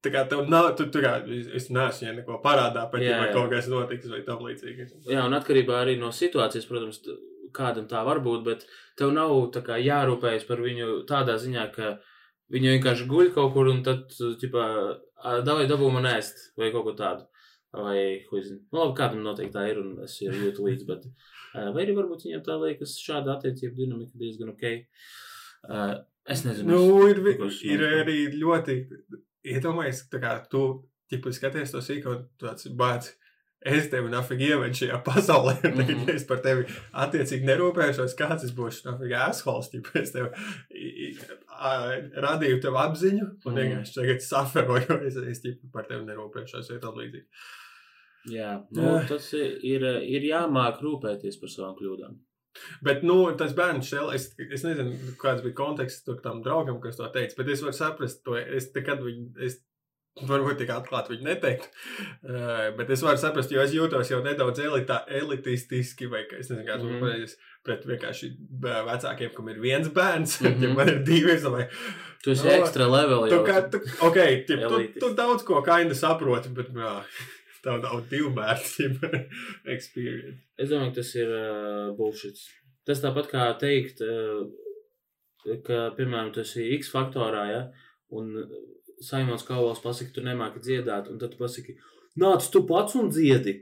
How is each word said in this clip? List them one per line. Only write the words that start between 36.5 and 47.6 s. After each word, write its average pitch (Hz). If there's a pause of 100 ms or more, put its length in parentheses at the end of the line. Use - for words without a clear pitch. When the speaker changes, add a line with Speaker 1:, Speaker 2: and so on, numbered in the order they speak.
Speaker 1:
attiecīgi 135
nerūpēšos, 143
kāds 151
es 123
būšu, 117
nafig 123
assholes, 127
tipu, 120
es 143
tev 123 (360)
i-, -
i-, - (280)
ā, 135 (400)
radīju 139
tev 127
apziņu, 180 (100)
un -
Speaker 2:
Mhm. 127
Speaker 1:
vienkārši 127
tagad 123
saferoju, 131
<laughs> 139
es, 131
es, 123
tipu, 123
par 107
tevi 113
nerūpēšos, 107
vai 120
tam 113
līdzīgi. 120 (960)